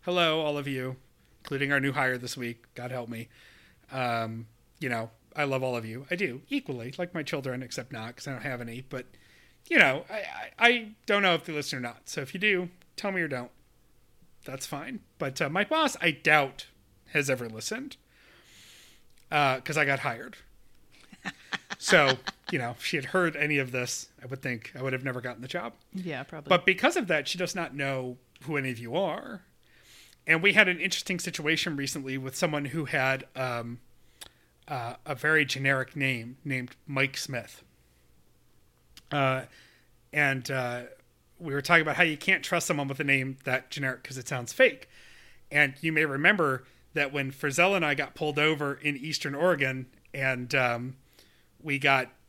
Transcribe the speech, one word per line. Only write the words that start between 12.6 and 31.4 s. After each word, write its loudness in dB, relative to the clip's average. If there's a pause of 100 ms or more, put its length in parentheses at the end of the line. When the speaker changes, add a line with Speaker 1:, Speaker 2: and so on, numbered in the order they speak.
Speaker 1:
tell -4
me -2
or -2
don't. -6 (920)
That's -10
fine. -10 (160)
But, -4
uh, 0
my 0
boss, 2
I 4
doubt, 2 (440)
has 2
ever 0
listened, -8 (1300)
uh, 4
'cause -4
I 6
got 0
hired. -6 (840)
<laughs> -6 (480)
So, 6 (340)
you -2
know, -4
if -12
she -2
had -4
heard 2
any 2
of -2
this, -4 (160)
I -16
would -10
think -6
I -8
would -2
have -4
never -4
gotten -10
the -12
job. -6 (200)
Speaker 2:
Yeah, -6
probably. -14
Speaker 1:
But 4
because 4
of 0
that, 2
she -4
does -2
not -6
know -2 (280)
who -2
any -2
of -6
you -6
are. -4 (840)
And 6
we 4
had 8
an 0
interesting -2
situation -2